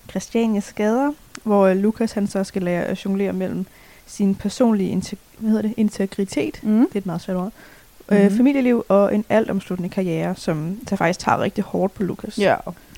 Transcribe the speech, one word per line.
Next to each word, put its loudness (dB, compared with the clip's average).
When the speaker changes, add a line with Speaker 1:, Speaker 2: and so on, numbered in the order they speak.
Speaker 1:
Christianias -2
gader, 0
hvor, 4
øh, 4
Lucas, 0
han -2
så -2
skal -6
lære -2
at -6
jonglere -2
mellem -4
sin 0
personlige 2
inte-, -4
hvad -2
hedder 2
det? -2
Integritet. -2
Speaker 2:
Mhm. 4
Speaker 1:
Det -4
er 0
et -6
meget -4
svært -6
ord. -4
Øh, 6
Speaker 2:
Mhm. 4
Speaker 1:
familieliv 4
og 4
en 0
altomsluttende -2
karriere, -2
som -4
der -2
faktisk 0
tager 0
rigtig -2
hårdt -2
på -6
Lucas. -6
Speaker 2:
Ja, 4